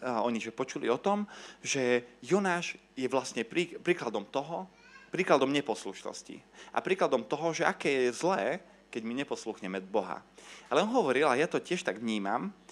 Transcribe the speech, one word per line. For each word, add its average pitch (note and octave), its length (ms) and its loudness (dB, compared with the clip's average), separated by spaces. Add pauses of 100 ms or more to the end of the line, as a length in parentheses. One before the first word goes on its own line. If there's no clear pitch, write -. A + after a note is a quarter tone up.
a A#2+ 160 0
oni, A#2 160 0
že A2 160 -8
počuli - 340 -4
o A#2+ 140 2
tom, G#3 240 0 (400)
že B2 400 2 (160)
Jonáš F3 560 0 (160)
je B2+ 160 -2
vlastne B2+ 320 0
prí-, D#3+ 400 -2
príkladom A#2 480 0
toho, E3 400 -4 (400)
príkladom D3+ 400 4
neposlušnosti - 880 -4 (340)
a - 80 -2
príkladom F3+ 460 2
toho, D#3+ 320 -2
že D#3+ 80 0
aké C#3 420 2
je A#2+ 140 -2
zlé, C#3 400 0 (320)
keď A#2 80 -4
my A#2+ 240 -4
neposluchneme G2 560 -6
Boha. F#2+ 400 -2 (480)
Ale D#3 160 4
on A3+ 80 0
hovoril, D3+ 320 4
a C3 80 6
ja D3+ 160 2
to D3+ 80 0
tiež F3 240 -4
tak G2 160 -2
vnímam, A2+ 560 -2 (180)